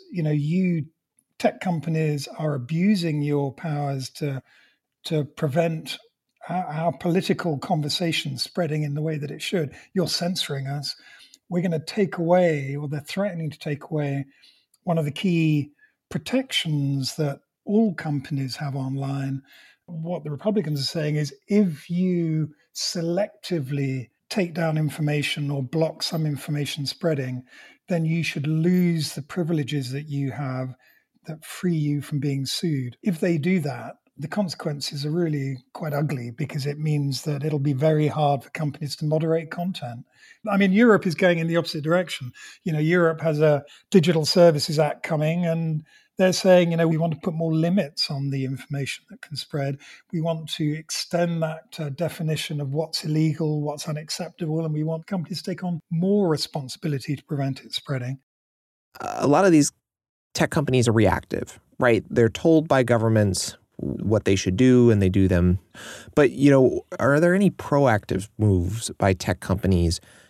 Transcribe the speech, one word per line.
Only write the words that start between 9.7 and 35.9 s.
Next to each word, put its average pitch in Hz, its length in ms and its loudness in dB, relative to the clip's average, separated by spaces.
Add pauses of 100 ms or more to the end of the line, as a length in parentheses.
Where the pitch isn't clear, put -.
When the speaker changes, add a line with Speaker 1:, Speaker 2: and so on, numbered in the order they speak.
Speaker 1:
You're 180 160 0
censoring 151 580 -4
us. 139 300 -6 (540)
We're 175 120 -2
gonna 165 220 -2
take - 320 -2
away," 165 600 2
or 147 120 -6
they're 147 120 -6
threatening 170 500 -6
to - 80 -12
take 147 320 -8
away, 143 340 -2 (600)
"one 170 140 0
of 156 60 0
the 147 60 -4
key 156 640 0 (360)
protections 143 1080 -2
that 143 240 -2 (240)
all 214 300 2
companies 139 640 -4
have 139 200 -6
online." 135 680 -4 (440)
What 165 360 -8
the 151 80 -8
Republicans 156 500 -2
are 135 40 -4
saying 151 320 -2
is, 147 180 -4 (140)
if 196 420 0
you 170 640 0 (180)
selectively 147 1400 -4 (200)
take 170 240 -2
down 160 240 0
information 147 720 -2
or 139 120 -4
block 160 420 -2
some 160 200 -2
information 147 640 -4
spreading, 131 560 -2 (460)
then 170 180 0
you 160 160 0
should 151 240 -4
lose 170 680 2
the 147 80 -10
privileges 147 680 -4
that 143 180 -10
you 139 220 -4
have 131 460 -6 (500)
that 156 180 -12
free 175 320 -2
you 147 240 0
from 139 200 -4
being 139 260 -2
sued. 135 560 -4
If 180 160 -2
they 170 200 0
do 180 220 2
that, 123 360 -8 (200)
the - 120 -10
consequences 147 800 -6
are 151 40 -4
really 151 460 -2 (160)
quite 151 220 -8